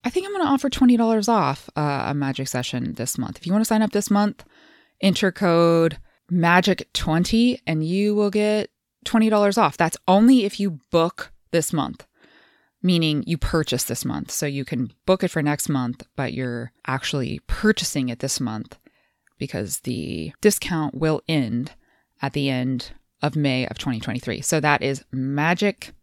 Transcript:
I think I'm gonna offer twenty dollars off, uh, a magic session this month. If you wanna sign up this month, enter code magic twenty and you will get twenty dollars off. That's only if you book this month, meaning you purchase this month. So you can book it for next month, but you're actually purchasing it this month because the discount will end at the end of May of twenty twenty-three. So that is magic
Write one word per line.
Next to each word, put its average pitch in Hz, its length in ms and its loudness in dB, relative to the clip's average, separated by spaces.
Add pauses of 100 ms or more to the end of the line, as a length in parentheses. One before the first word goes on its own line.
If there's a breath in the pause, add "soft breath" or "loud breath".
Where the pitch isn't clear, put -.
I 240 80 -2
think 370 160 -2
I'm 403 60 -8
gonna 381 180 0
offer 269 200 0
twenty 247 260 6
dollars 226 320 2
off, 160 480 0
uh, 147 300 -2
a 139 80 -4
magic 135 340 -4
session 123 460 -4
this - 240 -6
month. 123 200 -8
If - 80 -12
you 170 60 0
wanna 214 120 2
sign 220 180 2
up 214 100 -2
this 202 180 -2
month, 202 340 2 (560 soft breath)
enter 190 300 2
code 170 680 4 (320)
magic 180 640 2
twenty 226 760 2
and 156 180 0
you 202 300 0
will 208 160 2
get 208 400 0 (340)
twenty 220 240 4
dollars 208 300 4
off. 156 180 2
That's 170 200 0 (120)
only 226 360 8
if 202 160 -4
you 180 200 -2 (100)
book 170 420 0 (180)
this 165 220 0
month, - 340 -6 (760 soft breath)
meaning 160 440 2
you 165 100 -2
purchase - 480 -2
this - 200 -6
month. - 260 -6
So - 160 -4
you 139 180 -6
can 131 280 -4 (120)
book 190 180 2
it 180 60 -2
for 160 140 -2
next 147 260 -2
month, 127 380 -4 (100)
but 135 160 -4
you're 120 400 -8 (140)
actually 131 600 -4
purchasing 160 600 0
it 120 120 -8
this - 200 -4
month 110 380 -8 (600 soft breath)
because 104 420 -8
the 80 600 -8
discount 170 540 0
will 156 340 -2
end 123 440 -2 (500)
at 139 100 -4
the 143 160 -2
end 127 440 -4 (300)
of 147 140 -2
May 135 300 0
of - 100 -10
twenty 120 240 -6
twenty-three. 117 400 -6
So - 200 -2
that 143 220 2
is 135 300 -4
magic 147 800 -2 (100)